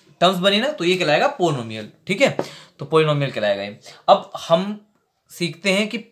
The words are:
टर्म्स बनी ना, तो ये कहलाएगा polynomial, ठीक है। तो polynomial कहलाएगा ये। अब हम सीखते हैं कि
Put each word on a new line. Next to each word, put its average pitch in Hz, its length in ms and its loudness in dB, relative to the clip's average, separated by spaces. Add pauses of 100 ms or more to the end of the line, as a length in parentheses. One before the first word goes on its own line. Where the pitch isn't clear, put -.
(220)
टर्म्स 185 180 4
बनी 196 200 2
ना, 254 100 -2
तो 294 140 -6
ये 180 120 2
कहलाएगा 180 420 2
polynomial, 113 480 -2 (220)
ठीक 202 140 -2
है। 220 160 2 (420)
तो 143 60 -10
polynomial 147 460 2
कहलाएगा 101 320 0
ये। 104 160 -12 (280)
अब 190 320 4
हम 196 400 0 (520)
सीखते 175 400 -4
हैं 208 180 0
कि 233 80 -8 (140)